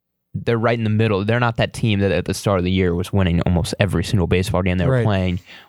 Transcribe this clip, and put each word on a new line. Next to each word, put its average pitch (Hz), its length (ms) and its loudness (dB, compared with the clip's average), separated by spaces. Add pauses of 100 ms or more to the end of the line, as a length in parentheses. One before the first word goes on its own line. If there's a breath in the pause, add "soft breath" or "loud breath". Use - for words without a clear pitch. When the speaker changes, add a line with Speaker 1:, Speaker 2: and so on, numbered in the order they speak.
(340)
Speaker 1:
they're 117 240 -2
right 117 200 2
in 117 80 -4
the 107 40 0
middle. 107 340 2
They're 113 160 0
not 117 180 0
that 110 160 0
team 104 260 0
that 98 120 2
at 87 140 0
the - 80 -4
start 101 240 0
of 90 80 0
the 90 60 0
year 92 240 2
was 87 180 -4
winning 90 320 2
almost 87 340 0
every 85 240 0
single 92 220 0
baseball 90 380 0
game 92 160 0
they 123 80 0
were 131 60 2
Speaker 2:
Right. 120 120 0
Speaker 1:
playing 92 340 0 (300 loud breath)